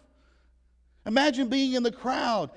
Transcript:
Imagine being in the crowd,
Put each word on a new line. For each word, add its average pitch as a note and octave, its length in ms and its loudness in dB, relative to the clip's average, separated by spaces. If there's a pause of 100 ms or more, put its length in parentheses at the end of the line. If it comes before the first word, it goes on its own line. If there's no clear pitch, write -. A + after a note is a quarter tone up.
(1040)
Imagine C4 440 2
being C4 260 0
in B3 80 0
the A#3+ 100 0
crowd, A#3+ 640 -2